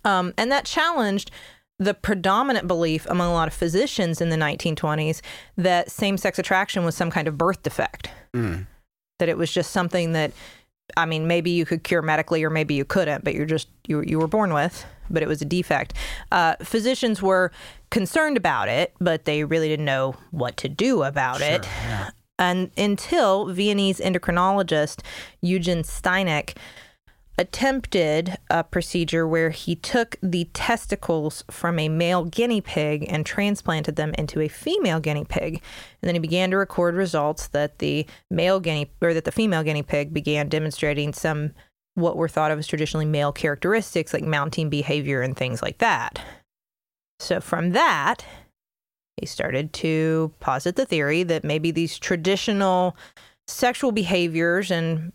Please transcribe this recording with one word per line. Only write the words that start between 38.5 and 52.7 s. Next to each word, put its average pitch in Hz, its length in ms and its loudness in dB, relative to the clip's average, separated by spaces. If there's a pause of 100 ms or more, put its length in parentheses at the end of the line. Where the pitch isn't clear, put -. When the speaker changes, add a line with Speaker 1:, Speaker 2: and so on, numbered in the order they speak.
Speaker 1:
guinea, 156 320 -2 (100)
or 170 120 4
that 160 120 0
the 170 60 0
female 190 320 2
guinea 151 180 0
pig 147 320 -2
began 147 360 0
demonstrating 147 640 -2
some 151 380 -2 (440)
what 170 220 2
were 160 120 0
thought 156 220 2
of 151 80 0
as 147 80 -6
traditionally 156 380 -2
male 147 260 2
characteristics 170 840 0
like - 100 -2
mounting 156 460 -2
behavior 143 520 0
and 131 140 -2
things 123 260 -4
like - 180 -4
that. 165 420 0 (960)
So 180 200 -2
from 170 320 -2
that, 202 460 2 (1000)
he - 80 -6
started 147 480 -4
to 160 680 0
posit 139 340 -2
the 269 100 2
theory 156 380 2
that 165 200 0
maybe 156 280 0
these 165 260 -2
traditional 185 960 2 (520)